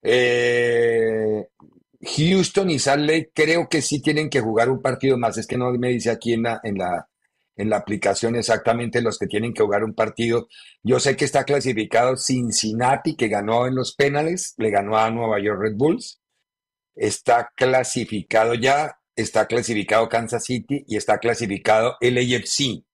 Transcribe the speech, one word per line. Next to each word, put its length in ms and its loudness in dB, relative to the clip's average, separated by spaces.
Eh, 1400 2
Houston 540 2
y 80 0
Salt 280 2
Lake 280 0
creo 340 2
que 140 0
sí 180 -4
tienen 300 0
que 100 2
jugar 300 2
un 120 -2
partido 360 0
más. 200 -2
Es 80 -8
que 100 -4
no 160 0
me 160 -2
dice 220 0
aquí 240 0
en 80 0
la, 200 -2
en 160 -6
la, 300 -4
en 140 -2
la 60 2
aplicación 600 -2
exactamente 680 0
los 160 -2
que 80 -4
tienen 280 -4
que 80 2
jugar 220 2
un 100 -6
partido. 540 0
Yo 180 2
sé 160 2
que 80 0
está 200 0
clasificado 720 0
Cincinnati, 1000 -2
que 120 0
ganó 380 0
en 80 -2
los 200 -4
penales, 640 -2
le 120 0
ganó 280 0
a 120 2
Nueva 300 0
York 220 -2
Red 140 -2
Bulls. 440 -2
Está 600 0
clasificado 1000 0
ya, 440 0
está 320 0
clasificado 640 0
Kansas 360 -4
City 420 -6
y 100 -4
está 220 0
clasificado 840 0
L 180 2
A 200 0
F 80 -8
C. 360 -4